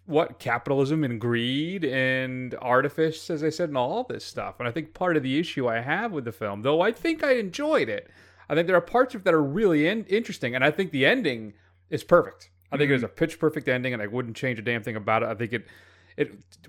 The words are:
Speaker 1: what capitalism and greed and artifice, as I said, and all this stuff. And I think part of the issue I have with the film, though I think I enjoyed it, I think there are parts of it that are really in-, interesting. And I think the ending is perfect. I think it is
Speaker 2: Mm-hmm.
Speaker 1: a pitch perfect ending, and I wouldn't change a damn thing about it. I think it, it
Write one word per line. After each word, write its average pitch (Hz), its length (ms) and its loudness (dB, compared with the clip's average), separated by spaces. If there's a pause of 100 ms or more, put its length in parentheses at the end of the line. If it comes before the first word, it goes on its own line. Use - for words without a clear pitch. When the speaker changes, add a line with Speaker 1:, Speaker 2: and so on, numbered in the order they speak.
Speaker 1:
what 151 340 0
capitalism 139 640 0
and 120 160 -4
greed 131 680 -2
and 131 760 -2
artifice, 143 680 0
as 156 140 -4
I 156 60 2
said, 165 200 -2
and 143 80 -2
all 165 260 0
this 110 220 -10
stuff. 98 340 -10
And 123 80 -2
I 117 40 -4
think 156 220 -6
part 180 240 0
of 135 60 0
the 131 160 0
issue 143 300 -2
I 113 120 0
have 185 300 -2
with 139 140 -6
the 113 60 -8
film, 104 320 -6
though 151 180 4
I 214 100 2
think 320 320 -2
I 277 100 4
enjoyed 233 560 0
it, 104 200 -6 (400)
I 147 60 0
think 170 120 2
there 185 100 4
are 175 40 4
parts 254 340 2
of 196 60 -10
it - 40 -6
that 175 80 4
are 156 100 6
really 156 440 4
in-, 214 180 -2
interesting. 180 500 -2
And 131 100 0
I 151 60 6
think 180 200 -2
the 135 140 2
ending 139 480 2 (360)
is 151 140 -4
perfect. - 460 2 (240)
I 139 40 -2
think 143 140 4
it - 40 4
is 123 60 2
Speaker 2:
Mm-hmm. 113 100 -4
Speaker 1:
a - 40 -20
pitch 160 240 -2
perfect 151 280 0
ending, 127 240 0
and 113 100 -4
I 104 60 -4
wouldn't 117 300 -6
change 123 200 -2
a 113 40 -10
damn 117 220 -2
thing 113 120 -6
about 110 280 2
it. 113 40 -2
I 110 80 -4
think 110 160 -4
it, 117 160 -4 (480)
it 147 160 -2 (380)